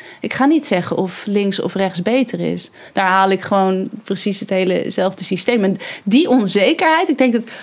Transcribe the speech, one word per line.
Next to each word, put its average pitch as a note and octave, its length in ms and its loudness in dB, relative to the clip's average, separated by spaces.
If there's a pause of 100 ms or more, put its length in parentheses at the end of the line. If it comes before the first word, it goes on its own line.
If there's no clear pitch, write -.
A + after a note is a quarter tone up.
(200)
Ik - 120 -6
ga B3+ 140 0
niet D4+ 200 2
zeggen F3 300 -2
of F#3 300 -4
links G3+ 340 0
of - 140 -4
rechts F#3+ 280 -2
beter A#3 380 0
is. F3 300 -4 (220)
Daar G3 140 0
haal F#3+ 240 4
ik F#3+ 120 2
gewoon F#3+ 460 0 (160)
precies G3 360 -4
het - 100 -10
helezelfde F#3 760 -2
systeem. G3+ 400 0
En F#3+ 120 0 (280)
die B3+ 240 4
onzekerheid, C4 800 2
ik C#4+ 100 0
denk B3+ 140 4
dat A3+ 100 0
het - 80 -16 (120)